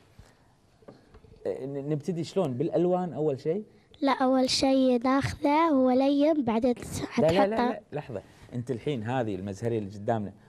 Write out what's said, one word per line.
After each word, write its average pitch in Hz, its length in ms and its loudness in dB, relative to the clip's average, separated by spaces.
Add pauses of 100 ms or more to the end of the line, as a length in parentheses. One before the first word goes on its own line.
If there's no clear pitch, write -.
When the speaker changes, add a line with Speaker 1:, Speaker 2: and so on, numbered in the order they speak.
(1500)
Speaker 1:
آه، 101 200 -6
ن-، 139 220 -8
نبتدي 160 360 -4
شلون؟ 165 280 -2
بالألوان 175 600 0
أول 139 280 -2
شيء؟ 185 240 -4 (360)
Speaker 2:
لا، 277 120 2
أول 262 380 2
شيء 262 540 2
ناخذه 285 640 2
هو 262 220 4
لين، 285 540 2
بعدين 233 300 2
تس-، - 460 -4
Speaker 1:
لا، 156 60 6
لا، 185 200 4
لا، 220 100 -2
Speaker 2:
تحطه. 240 140 2
Speaker 1:
لا، - 100 -6 (120)
لحظة، 123 300 -8 (300)
أنت 120 180 -6
الحين 123 320 -4
هذه 113 320 -2
المزهرية 101 440 -4
اللي 101 120 -6
قدامنا، 104 420 -4 (160)